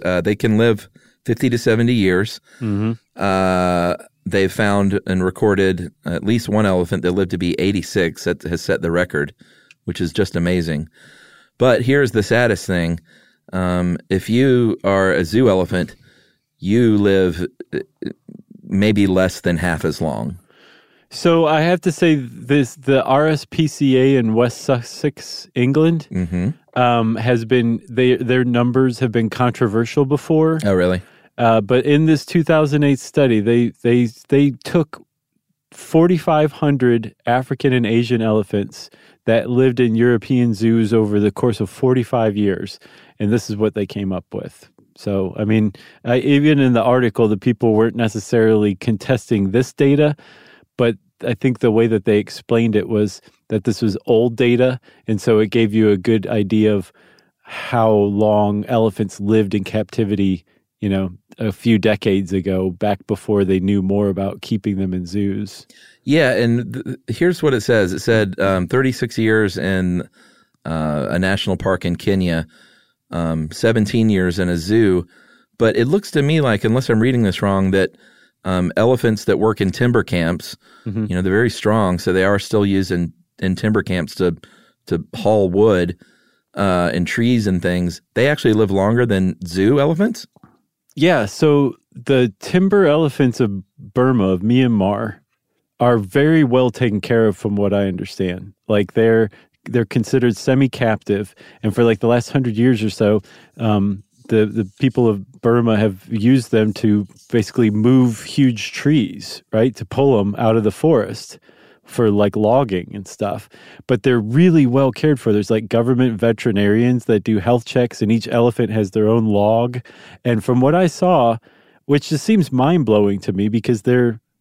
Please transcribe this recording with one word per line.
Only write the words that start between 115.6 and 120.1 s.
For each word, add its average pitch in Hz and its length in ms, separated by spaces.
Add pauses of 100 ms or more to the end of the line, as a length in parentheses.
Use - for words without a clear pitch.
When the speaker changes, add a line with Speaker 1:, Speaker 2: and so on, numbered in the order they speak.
Speaker 2:
government 120 520
veterinarians 113 840
that 107 180
do 110 160
health 117 260
checks, - 380
and 104 80
each 113 160
elephant 117 420
has 107 220
their 107 160
own 113 180
log. 113 540 (440)